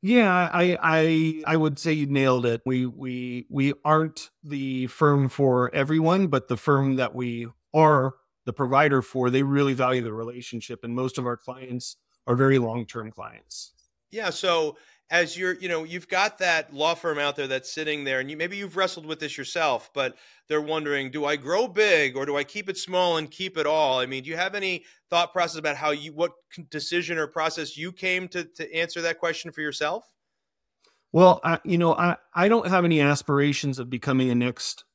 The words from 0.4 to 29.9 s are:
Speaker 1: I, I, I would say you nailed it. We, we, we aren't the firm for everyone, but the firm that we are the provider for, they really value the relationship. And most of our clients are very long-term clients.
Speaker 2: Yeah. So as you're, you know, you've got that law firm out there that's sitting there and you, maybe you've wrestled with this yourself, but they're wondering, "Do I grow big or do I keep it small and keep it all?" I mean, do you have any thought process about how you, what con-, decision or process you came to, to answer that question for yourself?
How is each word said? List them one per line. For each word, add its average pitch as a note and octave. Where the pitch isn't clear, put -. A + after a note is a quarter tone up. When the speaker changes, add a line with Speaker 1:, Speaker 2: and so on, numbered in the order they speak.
Speaker 1:
I, F3+
I, D#3+
I D#3+
would D3+
say D#3+
you D3
nailed C3+
it. A#2
We, B2+
we, B2
we C#3
aren't D#3
the C3+
firm C#3+
for B2+
everyone, D#3+
but C#3
the A#2
firm C3+
that B2
we A#2
are D3+
the B2
provider C3+
for, B2+
they C3
really C#3
value B2+
the A2
relationship. A#2
And A#2+
most B2+
of B2+
our A#2+
clients B2+
are A#2+
very C3+
long-term A2+
clients. -
Speaker 2:
Yeah. G#3
So E3
as E3+
you're, F#3
you F#3
know, D#3+
you've E3+
got G3
that D#3+
law D3+
firm D#3+
out C#3+
there C#3+
that's C3
sitting D3+
there C3+
and C3+
you, D3+
maybe F3
you've F#3+
wrestled F3+
with D#3
this D3
yourself, C#3
but C3
they're D3+
wondering, D3
"Do C#3+
I D3+
grow E3+
big E3+
or C3+
do C#3+
I C#3+
keep G3
it F#3+
small F3+
and D3+
keep F#3
it D3+
all?" D3
I B2+
mean, C3
do D3+
you D#3+
have F#3+
any F#3+
thought E3+
process E3+
about D3+
how D3+
you, D3+
what E3+
con-, D#3+
decision E3
or D3+
process D#3+
you E3+
came F#3
to, F3
to D#3+
answer E3
that E3
question E3
for -
yourself? D3+